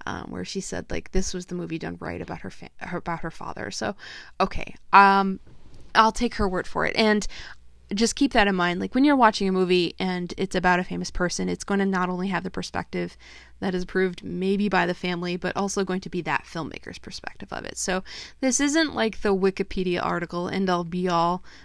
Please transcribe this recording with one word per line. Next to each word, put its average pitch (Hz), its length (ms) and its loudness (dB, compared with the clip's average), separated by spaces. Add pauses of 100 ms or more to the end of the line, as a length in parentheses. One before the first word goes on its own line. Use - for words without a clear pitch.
um, - 260 -8
where - 140 -8
she 196 160 -6
said, 180 300 -8
like, - 220 -6
"This 185 200 4
was 180 140 -6
the - 80 -8
movie 170 240 -6
done 170 220 -8
right 170 200 -8
about 175 200 -8
her - 100 -12
fa-, - 260 -14
her, 170 220 -6
about 170 220 -6
her 170 100 -6
father." - 400 -8
So, 202 260 -4 (440)
okay, - 340 0 (180)
um, 196 480 6 (540)
I'll 220 180 6
take 233 220 -2
her 208 120 0
word 185 200 -2
for - 180 -2
it. - 120 -2
And 214 300 4 (680)
just 220 200 2
keep 269 180 2
that 214 140 6
in 202 80 2
mind. 175 240 2
Like, 190 160 -4
when 262 100 6
you're 294 120 8
watching 214 320 6
a 190 40 2
movie 180 460 4
and 180 380 -2
it's - 180 -2
about 180 260 4
a 180 40 0
famous 180 260 -6
person, 180 380 0
it's 175 160 -4
gonna 196 220 2
not 180 240 0
only 180 180 -2
have 175 160 -2
the 185 60 -4
perspective 175 680 -6 (440)
that 190 140 -2
is 180 100 0
approved 185 380 0
maybe 190 460 0
by 185 160 4
the 175 80 0
family, 180 440 -4
but 180 200 -4
also 196 260 0
going 185 200 -2
to 170 80 -10
be 180 120 -4
that 151 220 -2
filmmaker's - 540 -8
perspective - 540 -12
of - 120 -8
it. - 140 -12
So 185 260 -2 (360)
this 262 200 2
isn't, 294 340 2
like, 220 280 0
the 202 120 4
Wikipedia 190 680 0
article 175 440 -2
end 190 200 0
all 175 160 2
be 180 240 -2
all 175 340 2 (220)